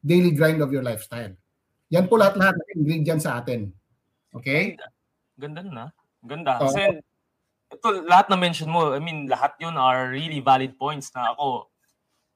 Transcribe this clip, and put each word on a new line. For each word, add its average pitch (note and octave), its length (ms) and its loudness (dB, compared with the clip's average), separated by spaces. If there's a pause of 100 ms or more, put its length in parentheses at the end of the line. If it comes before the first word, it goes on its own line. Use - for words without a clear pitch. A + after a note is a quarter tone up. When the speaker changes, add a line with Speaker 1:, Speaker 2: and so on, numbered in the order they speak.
Speaker 1:
daily F3 320 4
grind D#3 320 2
of C3+ 80 -4
your C3+ 80 -2
lifestyle. A#2 560 -8 (560)
Yan F#3 160 2
po A3+ 120 6
lahat-lahat G3 360 4
ng D#3+ 280 -4
ingredient D#3 360 0
sa C3 200 -4
atin. A2+ 320 -6 (600)
Okay? C#3 440 -4
Speaker 2:
Ganda. - 120 -20 (480)
Ganda D3+ 280 -14
nun, D#3 140 -14 (100)
ah. - 20 -18 (280)
Ganda. C#3+ 400 -6
Speaker 1:
Oo. C3+ 100 0
Speaker 2:
Kasi G3 300 0 (720)
ito, - 180 -4 (200)
lahat F#3 240 8
na F#3+ 80 4
mention E3 320 -2
mo, E3 200 2
I C#3 80 -2
mean, D#3 300 -8
lahat B2+ 320 0
yun E3 160 -6
are B2+ 320 2
really D3 320 -6
valid C3 320 2
points C#3+ 400 -8
na A#2+ 220 -4
ako, C3 340 -4 (640)